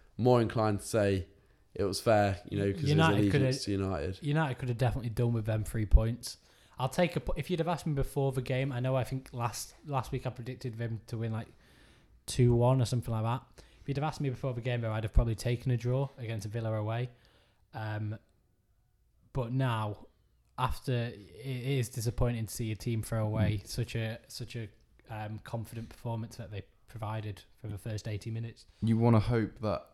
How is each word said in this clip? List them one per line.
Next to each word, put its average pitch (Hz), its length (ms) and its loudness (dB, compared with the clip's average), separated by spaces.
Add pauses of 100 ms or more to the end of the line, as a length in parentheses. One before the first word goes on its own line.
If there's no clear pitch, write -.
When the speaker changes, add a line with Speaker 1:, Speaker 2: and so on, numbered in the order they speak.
(160)
Speaker 1:
more 120 240 6
inclined 107 400 0
to - 60 -12
say 101 400 2 (500)
it 98 80 0
was 98 160 -2
fair, 104 400 4 (100)
you 101 80 -2
know, 101 140 2
'cause 123 100 -6
his 139 80 2
Speaker 2:
United 104 400 6
coulda - 80 4
Speaker 1:
allegiance - 280 2
to 104 40 -2
United. 95 500 -2
Speaker 2:
United 147 380 0
could 127 100 -6
have 120 100 -2
definitely 120 320 0
done 120 220 0
with 110 140 -2
them 107 160 0
three 107 240 -2
points. 113 520 2 (380)
I'll - 120 -2
take - 260 2
a 147 60 -2
po-, - 160 -4
if 147 140 -6
you'd 170 100 0
have 156 80 -2
asked 175 180 -4
me 160 80 0
before 135 380 0
the 127 100 -2
game, 135 300 -2
I 123 80 -4
know 131 160 0
I 123 80 0
think 131 280 -6
last, 117 420 -6 (120)
last 139 240 -4
week 131 160 -4
I 127 40 -2
predicted 120 460 -8
them 113 300 -4
to 120 120 -8
win, 113 140 -2
like, 110 160 -6 (760)
two 120 260 6
one 123 300 6
or - 20 4
something 117 300 -2
like 110 80 -2
that. 117 200 -2 (380)
If - 80 -20
you'd 139 80 -2
have 139 80 0
asked 147 160 -4
me 147 80 0
before 127 260 -4
the 120 60 -6
game, 120 200 0
though, 113 120 -2
I'd 110 120 -2
have 110 100 -6
probably 117 220 6
taken 123 340 0
a 123 60 4
draw 127 320 0 (100)
against 113 300 -6
Villa 110 260 -4
away. 113 360 -2 (640)
Um, 107 440 -6 (1120)
but 120 200 -4
now, 113 540 0 (520)
after, 127 340 -2
it 113 520 -6
is 131 440 -2
disappointing 117 580 0
to - 80 -10
see 113 180 -4
a 107 40 -4
team 113 260 -2
throw 110 220 -2
away 107 380 2
Speaker 3:
Mm. - 60 -18
Speaker 2:
such - 260 -4
a, 113 240 -4 (100)
such - 280 -12
a, 110 120 -8 (420)
um, 107 340 -8
confident 113 440 -8
performance 117 480 -8
that 101 140 -12
they 101 120 -8 (260)
provided 107 540 -8 (180)
for 113 80 -10
the 104 100 -8
first 110 300 -6
eighty 107 220 -6
minutes. 113 360 -8 (160)
Speaker 3:
You 113 140 6
wanna 117 240 10
hope 110 400 2
that 104 340 -2